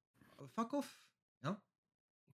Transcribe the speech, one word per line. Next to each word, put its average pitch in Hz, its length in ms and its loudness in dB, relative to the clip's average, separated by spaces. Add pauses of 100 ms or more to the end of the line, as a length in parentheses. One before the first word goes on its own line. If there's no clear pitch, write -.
(500)
Fuck 233 240 0
off. - 140 2 (540)
Jel? 151 120 2 (800)